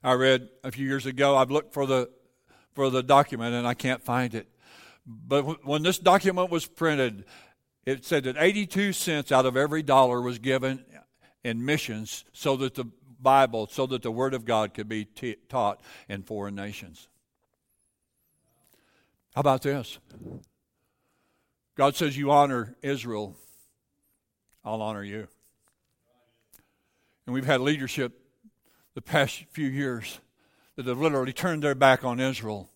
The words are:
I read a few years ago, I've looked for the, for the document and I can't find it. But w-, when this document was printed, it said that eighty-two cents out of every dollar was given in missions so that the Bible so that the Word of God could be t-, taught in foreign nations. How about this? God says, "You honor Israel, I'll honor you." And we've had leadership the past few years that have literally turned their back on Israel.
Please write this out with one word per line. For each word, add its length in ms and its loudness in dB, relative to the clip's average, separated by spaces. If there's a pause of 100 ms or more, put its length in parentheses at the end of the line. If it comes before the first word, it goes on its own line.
I 100 4
read 360 4 (140)
a 80 -10
few 160 -6
years 200 -4
ago, 280 4
I've 140 4
looked 240 -2
for 140 -2
the, 240 0 (640)
for 180 0
the 100 0
document 540 4
and 120 -2
I 60 0
can't 300 -4
find 320 -2
it. 120 -10 (600)
But 340 -2
w-, 220 -6
when 180 -2
this 160 0
document 540 2
was 160 -4
printed, 580 -2 (580)
it 220 -6
said 200 -2
that 120 -4
eighty-two 560 0
cents 380 -4
out 160 6
of 100 0
every 240 0
dollar 400 4
was 160 -4
given 480 -2 (580)
in 220 -4
missions 680 -4
so 240 -2
that 180 -4
the 100 -8 (360)
Bible 460 4
so 200 -4
that 140 -6
the 100 -6
Word 220 -2
of 120 -6
God 280 0
could 140 -10
be 180 -6
t-, 320 -10 (100)
taught 340 -2 (260)
in 160 -10
foreign 320 -10
nations. 520 -14 (2250)
How 60 -2
about 200 2
this? 380 -6 (1800)
God 200 2
says, 220 -2
"You 140 0
honor 500 4
Israel, 540 -6 (1300)
I'll 160 -6
honor 220 -6
you." 240 -12 (2000)
And 80 -8
we've 120 -4
had 160 4
leadership 580 -2 (760)
the 60 -12
past 500 0
few 160 -6
years 520 -6 (560)
that 120 -8
have 120 -4
literally 320 0
turned 320 -4
their 120 0
back 280 6
on 160 -4
Israel. 560 -4